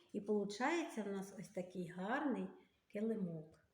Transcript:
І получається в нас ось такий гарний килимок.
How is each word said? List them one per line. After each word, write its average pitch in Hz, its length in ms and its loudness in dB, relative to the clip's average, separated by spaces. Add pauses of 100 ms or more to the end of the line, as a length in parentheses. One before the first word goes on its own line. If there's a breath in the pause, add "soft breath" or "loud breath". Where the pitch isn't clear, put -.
(120 loud breath)
І 208 100 -2
получається 214 840 2
в 202 40 -4
нас 196 320 -2
ось 175 100 -10
такий 185 380 -4
гарний 208 600 0 (400 loud breath)
килимок. 185 720 -2 (140)